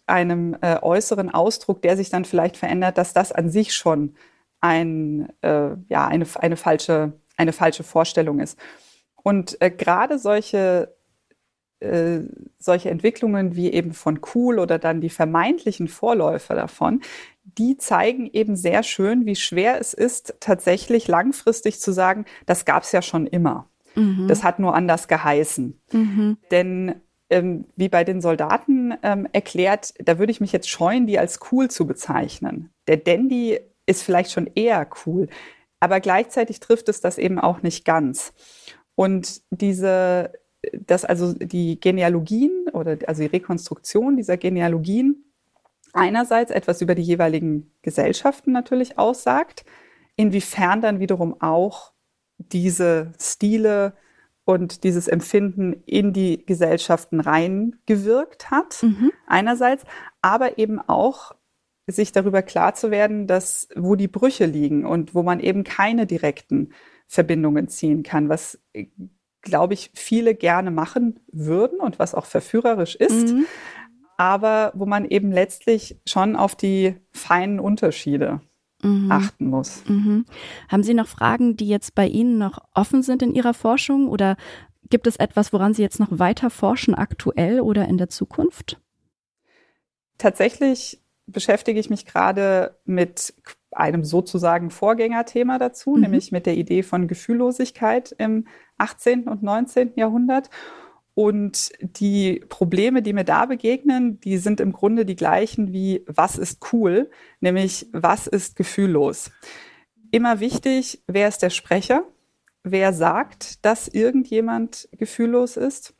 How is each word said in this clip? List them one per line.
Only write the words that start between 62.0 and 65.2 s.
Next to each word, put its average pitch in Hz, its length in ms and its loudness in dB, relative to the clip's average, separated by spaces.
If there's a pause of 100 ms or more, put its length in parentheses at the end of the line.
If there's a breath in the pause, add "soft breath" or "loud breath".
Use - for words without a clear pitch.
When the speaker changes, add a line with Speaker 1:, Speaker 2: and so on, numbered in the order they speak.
Speaker 1:
darüber 190 300 2
klar 175 320 2
zu 220 160 -4
werden, 208 360 0
dass, 185 480 -2
wo 180 200 2
die 196 140 0
Brüche 240 380 2
liegen 147 380 0
und 165 300 -2
wo 175 80 2